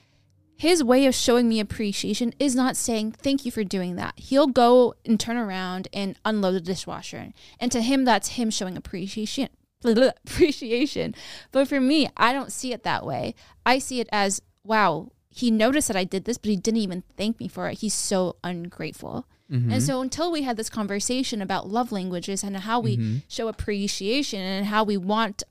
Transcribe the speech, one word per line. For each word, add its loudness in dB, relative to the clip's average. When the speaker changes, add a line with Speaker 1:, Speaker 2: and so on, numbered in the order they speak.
Speaker 1:
his 4
way 6
of 4
showing 4
me 2
appreciation -2
is 0
not 0
saying, -2
"Thank -2
you -4
for -4
doing -4
that." -8
He'll 4
go 6
and 4
turn -4
around -6
and -6
unload 2
the 0
dishwasher. -8
And -2
to 0
him, 2
that's 2
him 0
showing -4
appreciation. -6
<laughs> -20
Blah, 4
blah, 6
appreciation. 0
But 4
for 0
me, 4
I 4
don't -6
see -8
it -10
that -2
way. -6
I 4
see -4
it -6
as, 0
"Wow, 2
he 0
noticed 4
that -2
I 0
did -4
this, -4
but -4
he 2
didn't 0
even -4
thank -4
me -8
for -8
it. -8
He's -4
so 0
ungrateful." -10
Speaker 2:
Mm-hmm. 0
Speaker 1:
And 2
so 0
until -2
we -2
had -2
this -8
conversation -2
about -4
love -2
languages -4
and -8
how -2
we 0
Speaker 2:
Mm-hmm. 0
Speaker 1:
show -4
appreciation -4
and -4
how 2
we 2
want -2